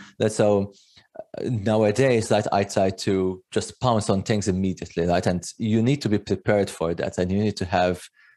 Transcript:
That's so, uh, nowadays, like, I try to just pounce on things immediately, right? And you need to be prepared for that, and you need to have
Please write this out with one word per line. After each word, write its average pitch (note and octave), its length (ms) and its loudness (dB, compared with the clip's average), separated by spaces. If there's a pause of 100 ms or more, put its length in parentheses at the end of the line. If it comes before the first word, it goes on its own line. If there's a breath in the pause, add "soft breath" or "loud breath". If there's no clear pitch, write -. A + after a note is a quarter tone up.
(200 loud breath)
That's A2 160 0
so, G#2 380 2 (440 soft breath)
uh, - 320 -10
nowadays, A2 800 2
like, G#2+ 220 2
I G2+ 140 4
try F#2+ 260 0
to F#2 600 -2
just - 300 -6
pounce A2+ 300 2
on G2 100 0
things G#2 260 -2
immediately, F#2 600 -2
right? F2 180 2
And F2+ 180 0 (140)
you A2 240 0
need C#3 220 0
to G#2+ 60 -2
be G#2 100 2
prepared G2+ 500 0
for E2+ 240 -4
that, - 240 -6
and F2+ 140 -2
you G2 80 0
need G#2 180 -2
to F#2+ 80 -6
have F2+ 340 0 (380 soft breath)